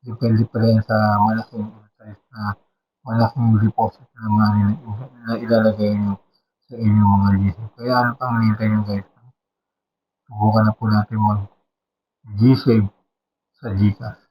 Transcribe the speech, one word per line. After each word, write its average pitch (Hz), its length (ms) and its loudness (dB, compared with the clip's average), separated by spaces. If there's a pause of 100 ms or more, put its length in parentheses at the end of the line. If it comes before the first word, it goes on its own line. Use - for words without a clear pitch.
Depende 113 400 0
pa 113 160 -4
rin 113 240 4
sa 107 320 0
malaking 110 480 -2
interest - 540 -20 (100)
na 104 240 -8 (480)
malaking 113 560 0
deposit 110 560 -2
na 113 160 -16
money 104 320 2
na, 110 400 -4 (240)
na 117 80 -6
ilalagay 107 640 0
nyo 101 160 -2 (480)
sa 120 160 -18
inyong 104 320 4
mga 101 240 2
G 98 160 0
save. 110 240 -14
Kaya 123 260 -4
ano 120 140 0
pang 123 240 -4
hinihintay 110 320 0
nyo, 107 160 0
guys? 101 200 -6 (1200)
Subukan 110 360 0
na 110 120 2
po - 120 -10
natin 107 320 0
mag 107 220 0 (960)
G 127 160 6
save 113 320 0 (720)
sa 120 160 -12
GCash. 104 560 -2